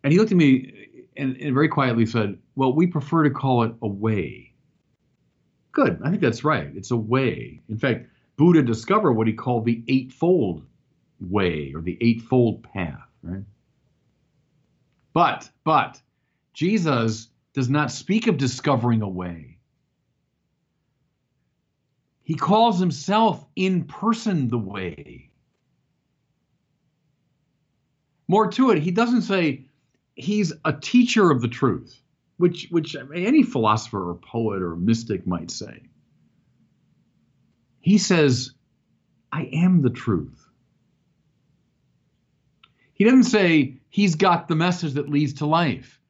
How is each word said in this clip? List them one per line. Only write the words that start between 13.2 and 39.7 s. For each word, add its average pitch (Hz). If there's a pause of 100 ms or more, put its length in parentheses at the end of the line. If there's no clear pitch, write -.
right? 92 (1700)
But, 156 (120)
but, 139 (520)
Jesus 143 (260)
does 127
not 147
speak 220
of 190
discovering 120
a 101
way. 85 (2750)
He 160
calls 208
himself 185 (100)
in 185
person 202
the 117
way. 95 (3000)
More 202
to 254
it, 160
he 175
doesn't 233
say 175 (480)
he's 196 (140)
a 156
teacher 240
of 131
the 120
truth, - (360)
which, 170
which 160 (180)
any 220
philosopher 107
or 85
poet 104
or 85
mystic 98
might 87
say. - (2000)
He 208
says, 156 (800)
"I 151
am 175